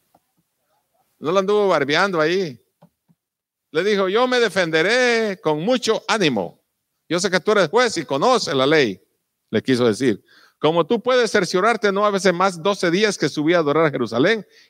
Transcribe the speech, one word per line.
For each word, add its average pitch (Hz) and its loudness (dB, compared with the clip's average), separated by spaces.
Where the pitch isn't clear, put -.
No 151 -4
lo 196 0
anduvo 202 0
barbeando 165 0
ahí. 160 -2
Le 156 0
dijo, 196 0
"Yo 226 2
me 254 0
defenderé 208 0
con 151 -2
mucho 220 -2
ánimo. 139 -2
Yo 170 -4
sé 190 -4
que 180 0
tú 214 -2
eres 190 2
juez 226 0
y 147 -6
conoces 170 0
la 131 2
ley", 139 2
le 110 -2
quiso 123 2
decir. 110 0
"Como 160 0
tú 233 -2
puedes 247 0
cerciorarte, 202 0
no 202 0
hace 196 0
más 175 -2
doce 196 -2
días 196 0
que 151 -2
subí 156 -2
a 175 2
adorar 151 2
a 151 0
Jerusalén 139 -2